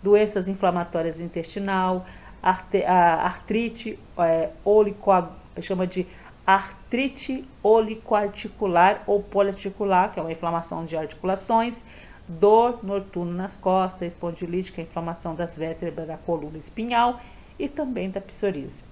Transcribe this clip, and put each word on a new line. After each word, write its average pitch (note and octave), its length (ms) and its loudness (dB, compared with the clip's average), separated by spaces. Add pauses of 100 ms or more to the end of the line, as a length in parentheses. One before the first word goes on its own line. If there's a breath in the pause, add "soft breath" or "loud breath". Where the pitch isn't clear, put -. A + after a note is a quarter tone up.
doenças G#3 460 4
inflamatórias F3 720 -2
intestinal, F#3 840 -4 (360 loud breath)
arte-, F#3+ 420 0
a E3+ 420 4
artrite, A3 760 -4 (180)
é, E3 320 2 (160)
olicoag-, G3+ 640 4 (320)
chama F#3 240 -2
de F3+ 220 -6 (380 loud breath)
artrite B3+ 1000 -2 (140)
olicoarticular G#3 1400 2
ou G3+ 160 2
poliarticular, G3 920 0
que - 80 -8
é E3 40 -6
uma E3 80 -6
inflamação E3 520 -4
de D#3+ 140 -6
articulações, G3+ 840 -2 (440 loud breath)
dor A3 560 4
noturna F#3+ 500 -6 (100)
nas G3 120 -10
costas, F#3 520 0
espondilite, F3 640 -6
que E3 100 -10
é - 20 -8
a E3 40 -12
inflamação E3+ 480 -8
das E3 200 -8
vértebras D#3+ 520 -8
da D#3+ 100 -10
coluna D#3 400 -6
espinhal A#3+ 640 -2 (380 loud breath)
e C#4+ 100 -4
também A#3 400 -4
da F#3+ 100 -8
psoríase. D3 640 -6 (100)